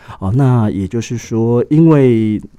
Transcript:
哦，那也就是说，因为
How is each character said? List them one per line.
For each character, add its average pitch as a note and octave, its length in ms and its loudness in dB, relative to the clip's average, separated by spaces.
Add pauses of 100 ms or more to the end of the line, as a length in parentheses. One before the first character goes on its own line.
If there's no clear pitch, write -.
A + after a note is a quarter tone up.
(200)
哦， G2 160 -4
那 B2 340 2
也 F#2+ 180 -4
就 A#2 140 -6
是 A#2+ 160 -10
说， A#2 520 -2
因 D#3+ 200 4
为 A2+ 520 2 (180)